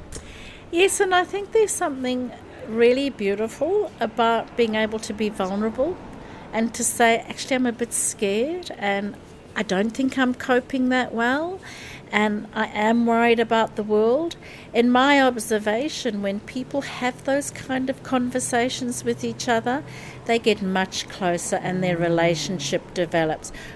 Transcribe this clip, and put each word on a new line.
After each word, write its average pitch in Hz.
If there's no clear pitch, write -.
Yes, 370
and 381
I 359
think 381
there's 427
something 254
really 240
beautiful 226
about 226
being 220
able 220
to 220
be 214
vulnerable 220
and 226
to 240
say, 226
"Actually, -
I'm 254
a 240
bit 233
scared 247
and 202
I 220
don't 202
think 262
I'm 254
coping 254
that 254
well, 285
and 208
I 220
am 226
worried 233
about 226
the 220
world." 226
In 240
my 277
observation, 220
when 202
people 254
have 254
those 277
kind 262
of 269
conversations 247
with 233
each 233
other, 240
they 233
get 220
much 190
closer 175
and 185
their 180
relationship 170
develops. 165